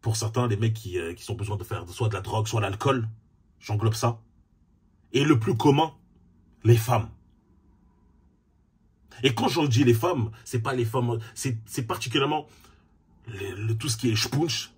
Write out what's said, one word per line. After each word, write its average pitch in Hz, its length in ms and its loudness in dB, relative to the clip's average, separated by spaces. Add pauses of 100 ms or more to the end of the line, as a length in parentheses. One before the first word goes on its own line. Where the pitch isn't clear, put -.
pour 110 140 -2
certains, 123 320 0
les 104 100 0
mecs 113 160 2
qui, 90 260 -6
euh, 85 140 -6
qui - 180 -16
ont 98 40 -2
besoin 101 220 -6
de 90 60 -8
faire 87 260 -8
soit 107 200 -2
de 107 40 -2
la 95 80 -4
drogue, 110 260 -2
soit 117 140 0
l'alcool, 110 480 0 (500)
j'englobe 110 360 0
ça. 120 260 -2 (880)
Et 135 120 2
le 147 160 6
plus 110 160 0
commun, 147 380 4 (720)
les 117 140 6
femmes. - 320 0 (2000)
Et 131 120 4
quand - 140 0
je 147 200 2
dis 127 160 6
les 120 100 8
femmes, 127 380 0 (120)
c'est 117 180 -4
pas 131 120 -4
les 123 120 -2
femmes, 120 340 -2 (160)
c'est, 120 300 -4
c'est - 180 -6
particulièrement 143 640 -2 (800)
le, 98 280 -10 (120)
le, 110 100 0
tout 151 120 -4
ce - 80 -2
qui 123 120 0
est 107 60 2
spunch - 640 -2